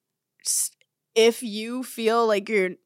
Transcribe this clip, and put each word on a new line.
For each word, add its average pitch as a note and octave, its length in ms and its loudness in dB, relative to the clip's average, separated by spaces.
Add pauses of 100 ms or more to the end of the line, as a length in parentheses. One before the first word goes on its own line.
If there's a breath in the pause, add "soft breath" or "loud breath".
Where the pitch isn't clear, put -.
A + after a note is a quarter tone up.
(460)
s-, - 240 -2 (460)
if A3+ 260 4
you A3+ 420 -6
feel A#3 440 0
like G3+ 200 0
you're F#3+ 240 0 (140)